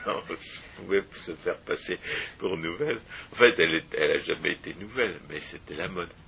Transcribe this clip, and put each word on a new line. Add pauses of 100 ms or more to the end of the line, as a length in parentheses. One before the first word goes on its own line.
dans, (560)
pouvait (100)
se
faire
passer (380)
pour
nouvelle. (320)
En
fait,
elle
est...
elle
a
jamais
été
nouvelle,
mais
c'était
la
mode. (180)